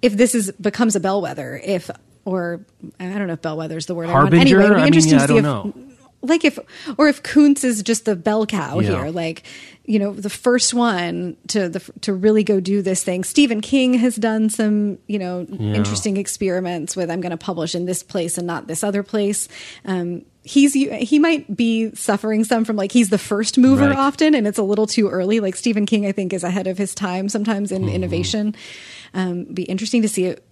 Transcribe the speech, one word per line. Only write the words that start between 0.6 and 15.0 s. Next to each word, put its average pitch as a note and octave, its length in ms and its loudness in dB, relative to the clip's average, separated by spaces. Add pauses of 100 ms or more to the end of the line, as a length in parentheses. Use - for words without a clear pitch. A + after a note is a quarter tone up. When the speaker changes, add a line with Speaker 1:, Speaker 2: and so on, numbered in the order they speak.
Speaker 1:
a F#3+ 40 0
bellwether, D#3+ 640 -4
if, F#3 260 -4 (340)
or F3+ 400 -6 (340)
I F#3 80 -10
don't G3 200 -6
know E3+ 80 -4
if D#3 80 -12
bellwether D#3+ 340 -6
is D#3+ 100 -10
the F3+ 80 -6
word E3 140 -6
I F3 40 -2
want. C#3+ 220 6
Speaker 2:
Harbinger? E3+ 60 8
Speaker 1:
Anyway, F#3 240 6
it'll G#3 120 6
be - 40 4
Speaker 2:
I - 40 2
mean, - 100 4
Speaker 1:
interesting D#3+ 240 6
Speaker 2:
yeah, - 0 -
Speaker 1:
to C#3 60 4
Speaker 2:
I - 20 2 (100)
Speaker 1:
see - 60 6
Speaker 2:
don't C3 260 -2
Speaker 1:
if, - 80 -10
Speaker 2:
know. - 120 -20 (340)
Speaker 1:
like, D#4+ 220 2
if, D4+ 140 2 (400)
or D#4 100 6
if C#4+ 140 0
Kuntz C#4+ 420 4
is A#3 180 0
just A3+ 220 -2
the G#3 120 0
bell G#3+ 300 0
cow E3 340 -4
Speaker 2:
Yeah. G2 240 0
Speaker 1:
here, D3+ 60 -6
like, E3 340 -6 (400)
you G#3+ 140 0
know, G3+ 140 0
the G3+ 180 -8
first B3 440 0
one F3 600 -2 (120)
to, G3 200 -2
the, F3 120 -6 (220)
to G#3 100 -4
really G#3+ 320 4
go G3 160 2
do G3 220 -2
this F#3 220 -2
thing. F#3 200 -4
Stephen A#3 360 2
King B3+ 340 2
has A#3+ 220 2
done A3 340 0
some, G#3 560 0